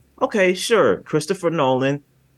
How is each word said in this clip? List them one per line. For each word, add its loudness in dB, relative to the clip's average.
okay, 2
sure. 2
Christopher -4
Nolan, 0